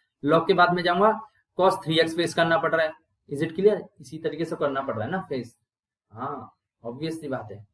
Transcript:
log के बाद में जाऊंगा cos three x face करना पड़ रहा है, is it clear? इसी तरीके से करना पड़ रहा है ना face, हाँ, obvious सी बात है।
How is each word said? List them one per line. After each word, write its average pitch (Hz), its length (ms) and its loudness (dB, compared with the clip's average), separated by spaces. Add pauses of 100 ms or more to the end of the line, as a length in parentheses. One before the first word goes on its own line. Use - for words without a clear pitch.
(240)
log 160 240 4
के 190 60 4
बाद 175 200 6
में 180 100 0
जाऊंगा 180 280 4 (460)
cos 185 260 4
three 160 160 2
x 160 160 2
face 170 180 -2
करना 165 240 2
पड़ 160 140 0
रहा 160 140 2
है, 156 80 -4 (360)
is 143 140 -4
it 160 80 -4
clear? 196 260 4 (240)
इसी - 160 -16
तरीके 156 280 -4
से 160 100 -6
करना 135 260 -2
पड़ 131 140 -6
रहा 107 100 -4
है 143 60 -6
ना 185 100 -4
face, 123 340 -10 (560)
हाँ, 127 400 -12 (320)
obvious 151 380 -8
सी 151 60 -12
बात 123 240 -8
है। 98 120 -16 (100)